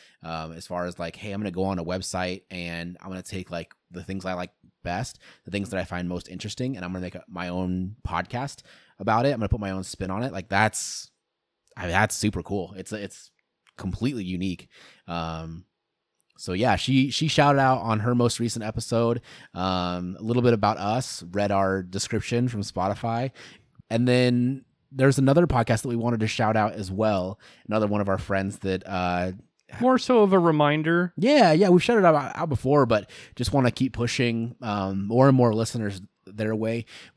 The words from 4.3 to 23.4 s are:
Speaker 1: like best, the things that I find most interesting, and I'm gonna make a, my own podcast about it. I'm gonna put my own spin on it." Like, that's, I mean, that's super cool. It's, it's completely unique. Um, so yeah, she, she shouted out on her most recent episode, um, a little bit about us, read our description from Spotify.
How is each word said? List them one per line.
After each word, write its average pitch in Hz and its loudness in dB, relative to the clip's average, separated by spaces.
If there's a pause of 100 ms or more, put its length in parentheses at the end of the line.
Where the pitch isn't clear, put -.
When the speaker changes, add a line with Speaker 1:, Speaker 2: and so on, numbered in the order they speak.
Speaker 1:
like 90 -8 (300)
best, 90 -6 (280)
the - -16
things 98 -6
that 95 -4
I 87 -4
find 87 -6
most 90 -6
interesting, 113 -8
and 90 -10
I'm 90 -8
gonna 92 -6
make 87 -10
a, 90 -16
my 90 -10
own 92 -4 (100)
podcast 120 -6 (380)
about 110 2
it. 143 2
I'm 127 -2
gonna 107 -2
put 120 0
my 101 -4
own 95 -6
spin 95 -8
on 101 -4
it." 131 -6
Like, 92 -10
that's, - -2 (680)
I 92 -8
mean, 85 -4
that's 104 2
super 95 -2
cool. 101 -8
It's, 92 -14
it's 101 -12 (480)
completely 107 -4
unique. 90 -4 (380)
Um, 82 -8 (720)
so 92 -6
yeah, 104 2
she, 131 2
she 160 -2
shouted 143 4
out 131 2
on 110 0
her 123 0
most 120 2
recent 117 -4
episode, 117 0 (320)
um, 90 -2
a 92 -16
little 120 0
bit 120 6
about 104 2
us, 107 -4 (100)
read 101 0
our 95 2
description 107 -2
from 110 -4
Spotify. 113 -4 (600)